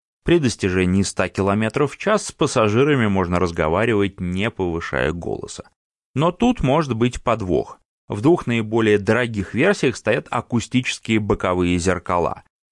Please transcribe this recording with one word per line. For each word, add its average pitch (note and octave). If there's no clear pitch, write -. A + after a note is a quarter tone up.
При E3+
достижении F#2+
ста F#2
километров A2
в -
час G3+
с -
пассажирами B2+
можно F2+
разговаривать, F#2
не F#2
повышая E2
голоса. -
Но D#3
тут A#3+
может C#3+
быть A#2+
подвох. F2+
В G#2
двух E3
наиболее A2
дорогих A2
версиях C#3+
стоят -
акустические A#2+
боковые F2+
зеркала. F2